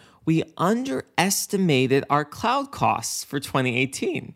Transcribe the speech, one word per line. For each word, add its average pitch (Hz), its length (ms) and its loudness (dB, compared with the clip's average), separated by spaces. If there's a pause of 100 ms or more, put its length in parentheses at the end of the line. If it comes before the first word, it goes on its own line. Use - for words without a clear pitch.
(240)
"We 160 200 2 (120)
underestimated 185 1500 2
our 147 160 2
cloud 262 460 -2
costs - 540 -2
for 139 160 -6
twenty 127 360 -2
eighteen." - 600 -4